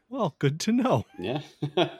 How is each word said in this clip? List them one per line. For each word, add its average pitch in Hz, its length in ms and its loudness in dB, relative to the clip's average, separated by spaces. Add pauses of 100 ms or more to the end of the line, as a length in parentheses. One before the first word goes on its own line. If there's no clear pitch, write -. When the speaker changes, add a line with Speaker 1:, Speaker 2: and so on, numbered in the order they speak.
Speaker 1:
Well, 233 300 -2
good 147 220 0
to 220 100 0
know. 220 340 2 (140)
Speaker 2:
Yeah. 120 220 -4 (340)
<laughs> 170 140 2 (100)